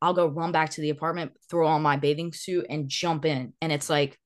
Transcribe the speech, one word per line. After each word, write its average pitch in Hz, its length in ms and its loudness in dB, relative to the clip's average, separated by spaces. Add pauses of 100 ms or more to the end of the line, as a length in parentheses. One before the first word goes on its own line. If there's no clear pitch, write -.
I'll 175 120 4
go 175 140 4
run 165 240 -2
back 156 200 2
to 160 100 -8
the 151 80 -2
apartment, 160 420 -4 (180)
throw 165 180 2
on 151 140 4
my 143 160 4
bathing 147 360 0
suit 180 360 -4
and 147 200 -4
jump 160 360 -2
in. 131 360 -2
And 160 100 -2
it's, 147 180 -4
like, 143 360 0